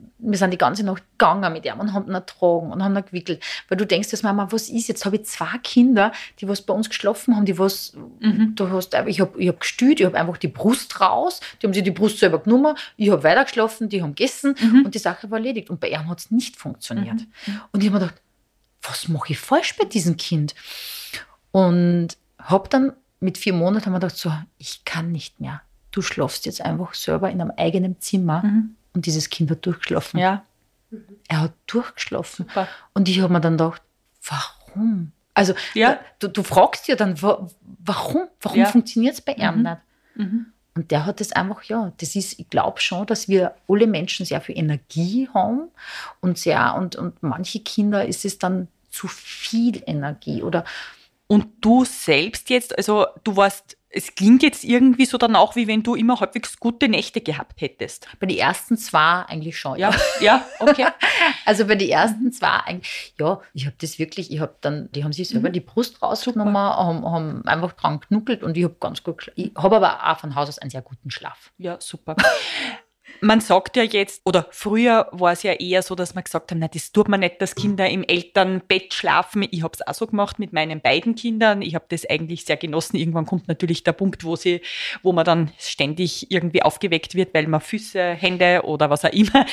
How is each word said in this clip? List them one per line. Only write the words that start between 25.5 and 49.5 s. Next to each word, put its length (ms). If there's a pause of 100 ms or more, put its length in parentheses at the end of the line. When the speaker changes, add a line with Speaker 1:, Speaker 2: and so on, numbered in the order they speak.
Speaker 1:
Du 120
schlafst 440
jetzt 140
einfach 340
selber 360
in 100
einem 160
eigenen 440
Zimmer.“ 440
Speaker 2:
Mhm. 320 (180)
Speaker 1:
Und 120
dieses 240
Kind 200
hat 160
durchgeschlafen. 540
Speaker 2:
Ja. 240 (840)
Speaker 1:
Er 140
hat 100 (140)
durchgeschlafen. 800
Speaker 2:
Super. 220 (260)
Speaker 1:
Und 140
ich 120
hab 100
mir 100
dann 160
gedacht, 260 (460)
„Warum?“ 840 (220)
Also, 200 (200)
Speaker 2:
Ja. 200
Speaker 1:
da, 60 (200)
du, 80
du 140
fragst 460
ja 80
dann, 260
„Wa-, 260 (360)
warum? 440 (120)
Warum 200
Speaker 2:
Ja. 60
Speaker 1:
funktioniert's 540
bei 120
ihm 240
Speaker 2:
Mhm. 60
Speaker 1:
nicht?“ 160 (360)
Speaker 2:
Mhm. 320 (280)
Speaker 1:
Und 180
der 140
hat 140
das 120
einfach, 320
ja, 340
das 160
ist, 240
ich 120
glaub 300
schon, 260
dass 220
wir 260 (140)
alle 200
Menschen 380
sehr 140
viel 160
Energie 800
haben 340 (520)
und 180
sehr, 380
und, 180
und 280
manche 380
Kinder 460
ist 180
es 140
dann 300 (220)
zu 180
viel 800